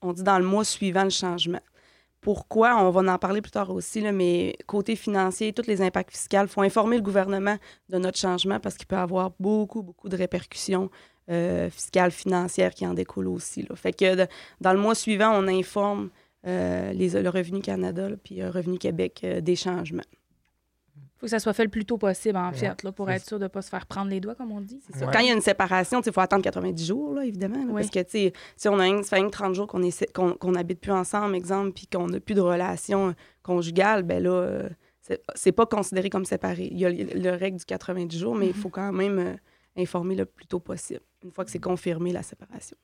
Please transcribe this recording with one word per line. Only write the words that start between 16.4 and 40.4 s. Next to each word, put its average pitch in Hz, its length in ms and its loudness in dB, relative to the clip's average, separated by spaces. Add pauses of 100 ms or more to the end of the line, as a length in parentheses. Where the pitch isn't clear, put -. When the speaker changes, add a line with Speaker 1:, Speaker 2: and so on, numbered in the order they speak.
Speaker 1:
euh, 180 480 -2
les, 185 160 0 (120)
le 180 60 0
Revenu 180 320 -2
Canada, 185 480 -4
là, 208 80 -8
puis, 190 240 -14
euh, 185 100 -4
Revenu 180 280 -4
Québec, - 460 -4
euh, 180 180 -4
des 175 140 2
changements. 180 460 -4 (1200)
Speaker 2:
Faut - 40 -6
que - 20 -4
ça 220 80 2
soit 208 160 0
fait 226 100 2
le 214 60 0
plus 208 160 -4
tôt 240 100 -2
possible, 196 400 0
en 180 140 -2
Speaker 3:
Ouais. 156 40 -6
Speaker 2:
fait, 185 280 -4
là, 196 100 -8
pour 196 160 -8
Speaker 3:
C'est 185 60 0
Speaker 2:
être 190 120 -4
sûr 214 120 -6
de 196 80 -2
pas - 160 -8
se - 80 -14
faire 185 160 -8
prendre 196 240 -6
les 190 100 -2
doigts, 208 140 -8
comme 240 180 -10
on 208 80 -8
dit. 214 260 -12
Speaker 1:
C'est 135 120 -12
ça. 131 80 -2
Speaker 3:
Ouais. 135 80 0
Speaker 1:
Quand 220 60 6
il 247 80 6
y - 20 6
a - 20 6
une 214 80 4
séparation, 185 600 2
tu - 20 0
sais, 214 80 0
faut - 80 2
attendre 190 240 4
quatre-vingt-dix 185 420 -2
jours, 277 280 -2
là, 277 100 -4
évidemment, 202 400 -4
là, - 80 -
Speaker 2:
Oui. 208 80 0
Speaker 1:
parce 214 100 0
que, 190 100 0
tu 180 100 -2
sais, 196 220 2 (260)
si 214 100 2
on 202 100 6
a 185 80 6
une, 202 160 4
ça 196 140 0
fait 190 60 6
une 202 80 2
trente 196 240 -2
jours 202 120 -4
qu'on 185 160 -2
est 175 80 2
sé-, - 240 -2
qu'on, 185 200 2
qu'on 185 200 0
habite 175 280 -2
plus 202 100 -2
ensemble, 196 420 0
exemple, 190 380 -2
puis - 140 -14
qu'on 175 220 -2
n'a 185 120 -4
plus 208 140 -4
de 196 80 4
relation, 180 680 0
euh, 175 40 -2 (300)
conjugale, 180 600 2
ben 180 200 0
là, 180 100 2
euh, 190 360 -2 (320)
c'est, - 220 -6 (120)
c'est - 180 2
pas 233 120 6
considéré 196 460 -2
comme 196 160 -2
séparé. 185 440 -4
Il 180 80 -8
y 175 60 2
a 180 60 4
le, 175 140 -2 (140)
le 180 120 0
règle 185 280 -2
du - 60 -16
quatre-vingt-dix 180 540 -6
jours, 220 160 -2
mais 202 140 2
il 180 60 0
Speaker 2:
Mhm. 202 60 -8
Speaker 1:
faut 196 80 -4
quand 190 240 -6
même, 196 260 0
euh, 180 160 -2 (440)
informer 180 360 -2
le 190 120 -2
plus - 200 -20